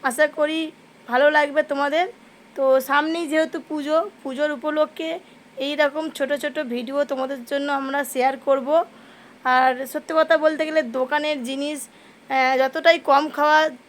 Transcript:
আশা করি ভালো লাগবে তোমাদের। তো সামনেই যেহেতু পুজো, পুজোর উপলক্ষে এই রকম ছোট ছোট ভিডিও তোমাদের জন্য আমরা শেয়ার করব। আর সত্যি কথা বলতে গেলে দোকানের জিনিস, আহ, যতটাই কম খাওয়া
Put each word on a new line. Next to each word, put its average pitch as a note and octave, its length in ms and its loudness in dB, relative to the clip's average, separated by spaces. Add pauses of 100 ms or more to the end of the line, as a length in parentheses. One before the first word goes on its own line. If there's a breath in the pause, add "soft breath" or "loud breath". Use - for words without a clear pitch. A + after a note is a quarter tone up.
আশা C#4 240 2
করি D#4 340 -2 (480)
ভালো B3+ 220 4
লাগবে D4 320 2
তোমাদের। C#4+ 440 0 (500)
তো C4+ 80 0 (160)
সামনেই D4+ 480 0
যেহেতু D#4+ 320 0
পুজো, D4+ 380 -2 (240)
পুজোর C4+ 280 -4
উপলক্ষে D4+ 600 -4 (460 loud breath)
এই C#4 200 -4
রকম D4 340 0
ছোট C#4 220 -4
ছোট C#4+ 240 -4 (180)
ভিডিও B3+ 300 -6
তোমাদের C4 400 -6
জন্য C#4+ 280 -4
আমরা C#4 320 -2
শেয়ার C4 320 0
করব। C4+ 320 0 (760 loud breath)
আর B3+ 280 4 (140)
সত্যি D4+ 280 -8
কথা D#4+ 240 4
বলতে D#4 260 2
গেলে D#4 180 2
দোকানের C4+ 640 -2
জিনিস, C#4 420 -6
আহ, - 720 -2
যতটাই D#4 400 2
কম C#4 320 2
খাওয়া D4+ 300 2 (280)